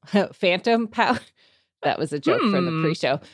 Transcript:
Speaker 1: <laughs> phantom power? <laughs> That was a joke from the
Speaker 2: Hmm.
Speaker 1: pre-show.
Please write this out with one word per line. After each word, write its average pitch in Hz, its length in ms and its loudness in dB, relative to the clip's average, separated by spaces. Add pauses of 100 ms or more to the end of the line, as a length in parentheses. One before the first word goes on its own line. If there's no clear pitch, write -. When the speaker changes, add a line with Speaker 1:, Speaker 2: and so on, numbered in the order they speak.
(140)
Speaker 1:
<laughs> 202 200 2
phantom 214 540 0
power? 233 360 0
<laughs> - 60 -20 (540)
That - 160 0
was 156 120 -4
a 147 60 -6
joke 170 240 0
from 190 240 0
the 170 60 -2
Speaker 2:
Hmm. 160 100 -2
Speaker 1:
pre-show. 156 380 -2 (140)